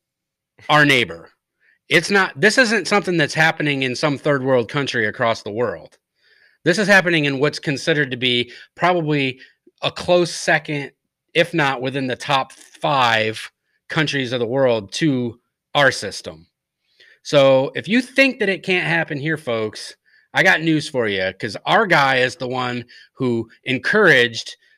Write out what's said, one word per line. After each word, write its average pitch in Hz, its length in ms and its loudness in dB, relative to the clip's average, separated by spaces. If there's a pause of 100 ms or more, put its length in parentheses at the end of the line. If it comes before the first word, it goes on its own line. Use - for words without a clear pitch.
(680)
our 151 160 4
neighbor. 110 460 0 (580)
It's 160 220 2
not, 190 300 0
this 208 180 2
isn't 220 300 2
something 185 280 0
that's 151 180 0
happening 151 480 0
in 127 120 -2
some 139 240 0
third 143 240 0
world 127 260 2
country 127 380 -2
across 113 360 -2
the 104 100 -10
world. 104 460 -6 (680)
This 170 140 2
is 196 100 0
happening 175 380 4
in 139 120 -2
what's 147 220 -2
considered 147 500 -2
to 127 60 -6
be 120 360 0 (220)
probably 151 680 0 (420)
a 139 80 -2
close 175 440 0
second, 151 560 -2 (440)
if 165 200 0
not 135 260 0
within 131 280 -4
the 123 80 -6
top 135 360 -2
five 113 1000 -2 (380)
countries 139 440 -2
of 127 80 -2
the 117 60 -2
world, 117 480 0
to 123 440 -2 (360)
our 139 180 4
system. 87 560 -12 (760)
So 135 540 4
if 123 100 -8
you 220 160 0
think 262 380 0
that 202 80 -2
it 185 160 -4
can't 180 220 -2
happen 156 320 -2
here, 156 180 -4
folks, 113 580 -6 (400)
I 139 80 2
got 180 200 2
news 156 260 0
for 120 180 -2
you, 95 320 -2
'cause 113 180 -8 (100)
our 196 200 2
guy 143 300 2
is 127 200 0
the 127 120 -8
one 123 360 -6 (280)
who 120 360 -4 (160)
encouraged 131 920 2 (220)